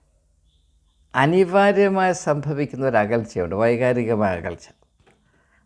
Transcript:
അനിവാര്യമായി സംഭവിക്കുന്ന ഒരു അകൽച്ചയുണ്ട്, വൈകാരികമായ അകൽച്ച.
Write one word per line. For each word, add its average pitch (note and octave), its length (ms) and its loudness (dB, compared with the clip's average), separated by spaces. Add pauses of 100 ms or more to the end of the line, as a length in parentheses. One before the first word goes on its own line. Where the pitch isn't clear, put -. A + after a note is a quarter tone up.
(1160)
അനിവാര്യമായി F#3+ 1040 2
സംഭവിക്കുന്ന C#3+ 720 -4
ഒരു A#2 80 0
അകൽച്ചയുണ്ട്, G#2 580 -2
വൈകാരികമായ A#2 800 0
അകൽച്ച. E2+ 300 -10 (1000)